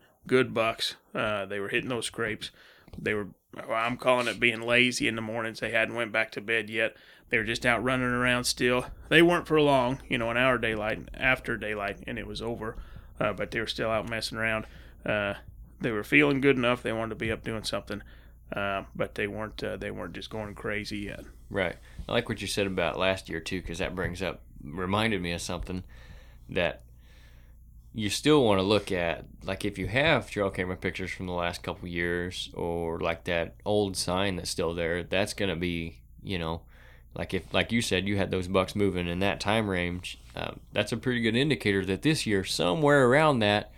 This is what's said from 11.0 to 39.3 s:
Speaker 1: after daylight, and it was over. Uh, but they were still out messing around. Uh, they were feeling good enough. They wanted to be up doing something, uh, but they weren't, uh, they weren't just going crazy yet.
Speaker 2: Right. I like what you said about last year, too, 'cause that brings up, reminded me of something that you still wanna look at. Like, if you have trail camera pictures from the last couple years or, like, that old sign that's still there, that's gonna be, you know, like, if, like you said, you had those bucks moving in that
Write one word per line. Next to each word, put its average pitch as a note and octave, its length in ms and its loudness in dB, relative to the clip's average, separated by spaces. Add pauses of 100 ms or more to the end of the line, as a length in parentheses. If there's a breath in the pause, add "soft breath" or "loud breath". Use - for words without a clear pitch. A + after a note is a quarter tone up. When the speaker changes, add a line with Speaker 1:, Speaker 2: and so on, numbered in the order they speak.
Speaker 1:
after B2+ 420 0
daylight, G2+ 500 -4
and A#2+ 120 -6
it G2+ 80 -8
was G#2+ 160 -10
over. A2 340 -6 (420 loud breath)
Uh, G#2+ 140 2
but G2+ 180 -4
they B2 80 -4
were A2 80 -2
still A#2+ 240 -2
out G#2+ 180 0
messing A2+ 300 -6
around. A2 280 -2 (380 loud breath)
Uh, G2+ 300 0 (460)
they C3 100 -2
were G#2 140 -2
feeling C#3+ 380 4
good C3+ 140 6
enough. A#2+ 260 2
They A2+ 100 -2
wanted A2+ 180 -2
to G#2+ 60 -8
be A2 160 -2
up A2 100 -6
doing A2 220 -6
something, G2+ 380 -6 (520 soft breath)
uh, G2 280 -2 (120)
but G#2 220 -4
they G#2 100 0
weren't, G#2 380 -6
uh, G2 120 -4
they G2+ 140 -6
weren't G2 220 -8
just F#2+ 180 -10
going G#2 240 -8
crazy G#2 440 -6
yet. - 260 -8 (260)
Speaker 2:
Right. F#2+ 240 2 (340 loud breath)
I - 40 -2
like A#2 160 0
what A2 120 -4
you G2+ 60 -6
said G2 220 0
about F2+ 300 0
last F#2+ 300 0
year, E2 120 -4
too, F2+ 220 -6
'cause E2+ 160 -8
that F2+ 180 -4
brings F2+ 260 -4
up, E2+ 200 -4 (200)
reminded F#2+ 600 0
me F2 100 -2
of E2+ 80 -4
something F#2 420 -6 (680 soft breath)
that F2 320 0 (1120 soft breath)
you G#2+ 140 -2
still C#3+ 360 4
wanna G2 180 6
look G2+ 280 4
at. E2+ 340 0 (200)
Like, F#2+ 200 -4
if G2 140 -2
you F#2 80 -2
have C3 440 2
trail G2 200 0
camera F#2 260 -4
pictures F2+ 340 -4
from - 160 -8
the F2+ 60 -4
last F2 300 -2
couple F2 260 -6
years F2 680 -2
or, E2+ 460 -4
like, E2+ 240 -2
that E2+ 300 -2 (100)
old G2+ 320 2
sign F#2 400 0
that's E2+ 140 -6
still E2+ 240 0
there, E2+ 280 -2
that's F#2 320 0
gonna F#2+ 220 -2
be, E2+ 440 -4 (220)
you G2+ 160 -4
know, E2 240 -4 (520 soft breath)
like, - 200 -6
if, - 180 -4
like F#2+ 200 4
you A#2 100 2
said, F#2+ 260 0
you G2+ 80 0
had F#2+ 140 2
those F#2 180 -2
bucks F#2 260 2
moving F#2 340 2
in F2 100 -2
that F#2+ 220 0